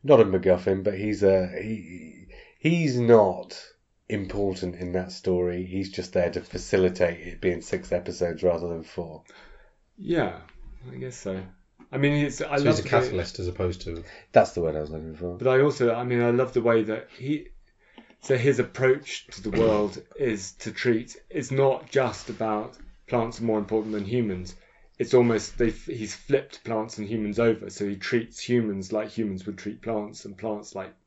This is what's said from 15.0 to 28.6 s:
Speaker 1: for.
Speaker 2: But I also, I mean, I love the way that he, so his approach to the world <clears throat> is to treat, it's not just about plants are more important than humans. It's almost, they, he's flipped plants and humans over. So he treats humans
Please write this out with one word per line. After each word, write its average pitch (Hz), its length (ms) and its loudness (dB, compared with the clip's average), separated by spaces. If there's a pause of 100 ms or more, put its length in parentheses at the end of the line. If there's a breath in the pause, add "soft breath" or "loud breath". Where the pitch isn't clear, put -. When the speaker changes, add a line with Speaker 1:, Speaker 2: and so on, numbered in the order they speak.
Speaker 1:
for. 87 220 -8
Speaker 2:
But 120 100 0
I 131 140 6
also, 123 320 2
I 120 100 -4
mean, 123 180 0
I 120 100 4
love 123 220 0
the 120 80 2
way 113 220 4
that 107 240 -6 (100)
he, 143 300 -6 (760 loud breath)
so 131 160 0
his 127 220 4
approach - 680 0
to - 140 -18
the 107 180 -4
world 104 500 2
<clears throat> - 100 -18
is 110 400 -4
to 110 120 -8
treat, 120 440 0 (140)
it's 131 220 -6
not 135 380 2
just 123 400 0
about 110 480 -4 (300)
plants 120 340 -2
are - 40 -4
more 110 140 2
important 107 340 -2
than 104 120 -4
humans. 101 500 -4 (420 soft breath)
It's - 160 -2
almost, 117 440 4
they, 117 140 2
he's 110 440 -10
flipped - 480 -2
plants 110 340 -6
and 104 100 -8
humans 107 320 -4
over. 113 300 2
So 101 180 -6
he 101 80 -4
treats 113 440 -4
humans 107 540 -2